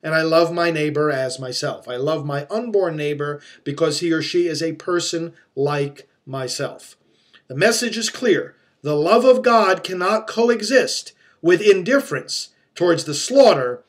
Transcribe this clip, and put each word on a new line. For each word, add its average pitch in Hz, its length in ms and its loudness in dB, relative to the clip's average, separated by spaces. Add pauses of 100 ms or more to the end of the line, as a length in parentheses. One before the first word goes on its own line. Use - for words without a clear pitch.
and 160 120 -6
I 160 80 2
love 165 280 2
my 170 200 -2
neighbor 151 400 -2
as 131 280 -4
myself. 127 480 -8
I 123 100 -8
love 147 280 -4
my 143 240 -6
unborn 202 480 -2
neighbor 147 460 -6 (220)
because 147 360 -2
he 170 140 -2
or 160 80 -2
she 175 240 0
is 156 160 -4
a 160 100 -4
person 165 640 -6 (200)
like 143 540 -4 (160)
myself. 131 720 -10 (520)
The 131 100 -8
message 226 400 2
is 220 100 -4
clear. 190 460 0 (260)
The 147 140 -4
love 196 320 4
of 233 160 6
God 208 420 4
cannot 185 420 -2
coexist 226 840 0 (300)
with 170 180 4
indifference 202 920 0 (240)
towards 170 300 2
the 151 80 -8
slaughter 147 760 2